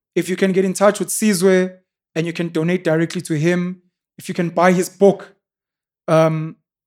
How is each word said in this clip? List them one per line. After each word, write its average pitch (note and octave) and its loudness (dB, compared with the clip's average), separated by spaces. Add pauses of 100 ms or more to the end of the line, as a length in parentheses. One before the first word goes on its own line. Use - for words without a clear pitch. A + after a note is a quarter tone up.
(140)
If E3+ -2
you F3+ -4
can F#3+ 2
get F#3 2
in F#3+ -2
touch G3+ 2
with F3 -6
Sizwe F#3 0 (380)
and E3 -4
you D#3+ -6
can E3+ -6
donate E3+ -2
directly E3 0
to E3 -6
him, F3 -2 (340)
if - -16
you F#3 -8
can E3+ -2
buy E3+ 4
his F3+ 0
book, - 0 (720)
um, D#3+ 0 (300)